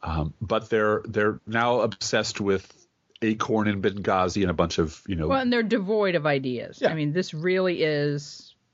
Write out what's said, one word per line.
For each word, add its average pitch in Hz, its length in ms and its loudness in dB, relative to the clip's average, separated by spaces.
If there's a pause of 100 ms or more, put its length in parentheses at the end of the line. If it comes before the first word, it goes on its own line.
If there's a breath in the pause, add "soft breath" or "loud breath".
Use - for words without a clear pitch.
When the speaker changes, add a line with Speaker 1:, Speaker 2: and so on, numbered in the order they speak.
Speaker 1:
Um, 78 400 -4
but 110 300 -2
they're, 107 340 2
they're 107 400 0
now 117 360 2
obsessed 110 600 -2
with 98 320 -2 (480)
Acorn 110 460 0
and 98 160 -2
Benghazi 98 600 2
and 90 80 2
a 82 40 0
bunch 85 240 0
of, 78 300 0
you 95 80 -2
know 78 100 0
Speaker 2:
Well, 269 140 2
and 247 120 0
they're 233 120 2
devoid 202 500 0
of 151 100 0
ideas. 135 560 -2
Speaker 1:
Yeah. 233 100 4
Speaker 2:
I 165 40 -2
mean, 151 180 0
this 185 220 -2
really 185 480 0
is 147 720 -2 (200)